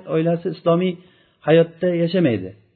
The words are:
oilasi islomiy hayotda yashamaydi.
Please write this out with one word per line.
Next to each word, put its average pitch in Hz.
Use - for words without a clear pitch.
oilasi 165
islomiy 170
hayotda 165
yashamaydi. 165